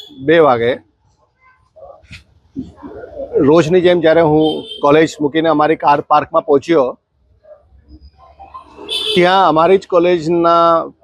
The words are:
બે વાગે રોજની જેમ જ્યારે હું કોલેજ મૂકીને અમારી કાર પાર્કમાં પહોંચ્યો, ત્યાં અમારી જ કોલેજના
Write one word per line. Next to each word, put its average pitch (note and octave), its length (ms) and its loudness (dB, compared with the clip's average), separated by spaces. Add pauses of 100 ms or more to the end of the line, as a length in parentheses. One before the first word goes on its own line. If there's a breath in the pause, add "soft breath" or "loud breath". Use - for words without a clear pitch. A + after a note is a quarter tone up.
(260)
બે D#3+ 140 2
વાગે B2+ 500 0 (2500)
રોજની E3 460 2
જેમ F3 200 2
જ્યારે D#3+ 200 2
હું D#3 420 0 (180)
કોલેજ D3+ 280 2 (120)
મૂકીને D#3 280 -2
અમારી D3+ 260 0
કાર D3 260 0
પાર્કમાં D3+ 400 -2
પહોંચ્યો, C#3+ 580 -2 (2250)
ત્યાં F#3 320 2
અમારી E3+ 300 2
જ F#3+ 100 -14
કોલેજના E3+ 960 0 (200)